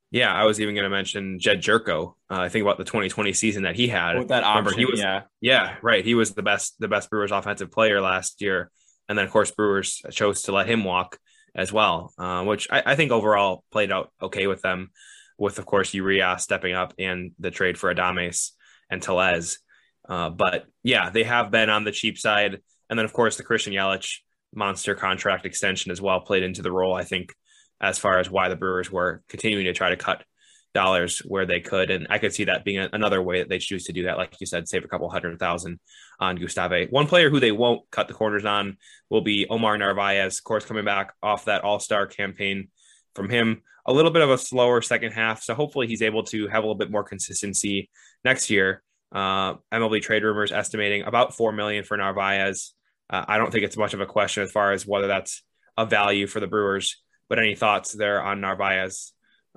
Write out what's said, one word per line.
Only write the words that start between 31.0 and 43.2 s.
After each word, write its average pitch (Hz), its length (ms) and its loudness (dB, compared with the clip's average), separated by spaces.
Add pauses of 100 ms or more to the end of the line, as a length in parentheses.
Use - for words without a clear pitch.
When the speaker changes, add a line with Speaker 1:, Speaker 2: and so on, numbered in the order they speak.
Speaker 1:
where 95 280 -4
they 87 120 0
could. 92 300 0
And 90 220 -2
I 107 80 2
could 101 120 0
see - 120 -4
that 92 200 0
being 98 140 -2
a, 95 160 -2
another 101 300 2
way 90 160 0
that 90 100 -2
they 95 80 0
choose 90 280 -8
to 90 80 -10
do 87 100 -4
that. 90 140 -2
Like - 220 -6
you 95 60 -10
said, 85 220 -6
save - 160 -2
a - 40 -14
couple - 220 -4
hundred 87 300 -6
thousand 87 400 -4 (400)
on 92 160 -2
Gustave. 87 560 -2
One 147 160 4
player 165 240 6
who 143 80 4
they 120 120 6
won't 117 380 2
cut - 180 -2
the - 60 -16
corners 104 320 -2
on 101 320 0 (320)
will 110 120 4
be 101 280 2
Omar 110 300 2
Narvaez, 98 580 0
of - 60 -12
course, 107 220 -2
coming 107 200 -6
back 101 280 -2 (100)
off 104 220 0
that 101 180 2
All-Star 104 420 0
campaign 98 640 -6 (480)
from 98 140 -6